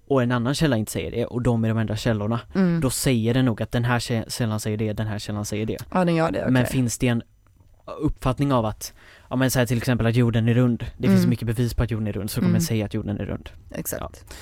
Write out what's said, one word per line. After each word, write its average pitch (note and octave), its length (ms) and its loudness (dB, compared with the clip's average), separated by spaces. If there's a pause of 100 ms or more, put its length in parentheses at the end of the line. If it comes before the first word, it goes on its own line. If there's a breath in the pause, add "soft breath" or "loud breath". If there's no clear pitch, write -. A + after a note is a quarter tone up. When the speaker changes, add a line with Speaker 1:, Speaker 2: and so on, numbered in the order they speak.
Speaker 1:
och C3+ 140 4
en A#2+ 100 2
annan B2 220 0
källa C#3 220 2
inte G#2+ 160 -2
säger E2 180 -4
det, A#2 160 -2
och A#2+ 160 -4
de A#2 220 2
är A2 40 2
de A2 100 0
enda A2 180 -2
källorna, A2 440 0 (140)
Speaker 2:
Mm. F3 260 2
Speaker 1:
då C3 100 0
säger A#2 440 0
den C3 100 2
nog A#2+ 180 0
att - 100 -6
den A#2+ 120 0
här B2 140 2
kä-, A2+ 320 -4
källan G#2+ 300 -2
säger G#2+ 160 -2
det, G#2+ 160 -2
den G#2+ 140 -4
här G#2+ 120 -6
källan G#2 260 -6
säger G#2+ 220 -4
det. A2 100 -4 (140)
Speaker 2:
Ja, F#3 140 2
den E3+ 100 2
gör D#3+ 160 2
det, - 200 -4
Speaker 1:
Men B2+ 120 4
Speaker 2:
okej. - 100 -2
Speaker 1:
finns B2+ 260 0
det B2+ 100 2
en A#2 140 0 (760)
uppfattning C#3 520 0
av A#2+ 140 2
att, - 260 -8 (380 soft breath)
ja, B2+ 60 -4
men C3 140 4
så C3+ 80 2
här, B2 80 4
till B2 120 0
exempel A2+ 280 0
att A#2 80 4
jorden A#2 340 4
är A#2+ 60 4
rund, A#2+ 300 2 (140)
det - 100 0
finns G3 100 8
Speaker 2:
Mm. F3 120 4
Speaker 1:
mycket A2+ 160 -2
bevis A#2 280 0
på - 80 0
att A2+ 80 0
jorden A2 160 -2
är G#2 60 -2
rund, G2+ 180 -6
så - 40 -8
kommer F#3 140 2
Speaker 2:
Mm. F3 100 4
Speaker 1:
den - 80 2
säga A2 200 0
att - 80 -8
jorden G#2 260 -4
är G#2 60 -6
rund. - 240 -8 (200)
Speaker 2:
Exakt. - 320 -8
Speaker 1:
Ja. - 80 -10 (300 loud breath)